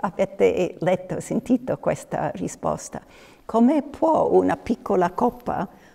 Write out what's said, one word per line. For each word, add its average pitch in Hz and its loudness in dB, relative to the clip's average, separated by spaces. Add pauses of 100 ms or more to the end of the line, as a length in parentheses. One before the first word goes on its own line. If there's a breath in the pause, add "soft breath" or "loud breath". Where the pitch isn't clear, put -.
avete 190 0
letto, 180 -2
sentito - -2
questa - -4
risposta. - -6 (460 loud breath)
"Come 254 4
può - 0
una 185 4
piccola 185 0
coppa 170 -2 (280 loud breath)